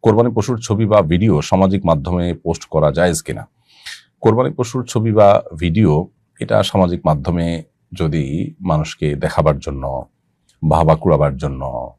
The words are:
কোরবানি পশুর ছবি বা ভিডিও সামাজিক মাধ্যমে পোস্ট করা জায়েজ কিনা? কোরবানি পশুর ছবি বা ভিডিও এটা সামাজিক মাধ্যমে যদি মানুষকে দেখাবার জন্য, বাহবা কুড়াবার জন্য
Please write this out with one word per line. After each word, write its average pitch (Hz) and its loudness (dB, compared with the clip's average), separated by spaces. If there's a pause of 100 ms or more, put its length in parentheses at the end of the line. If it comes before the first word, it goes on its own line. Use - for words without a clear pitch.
কোরবানি 113 4
পশুর 110 -2
ছবি 107 -2
বা 104 4
ভিডিও 87 2
সামাজিক 95 2
মাধ্যমে 87 0
পোস্ট 82 -6
করা 78 0
জায়েজ 85 0
কিনা? - -12 (720)
কোরবানি 123 2
পশুর 123 -6
ছবি 110 -2
বা 101 6 (160)
ভিডিও 85 2 (320)
এটা 107 0
সামাজিক 90 -2
মাধ্যমে 82 -2 (300)
যদি 78 -4
মানুষকে 78 -2
দেখাবার 73 0
জন্য, 67 -8 (580)
বাহবা 78 4
কুড়াবার 73 0
জন্য 65 -8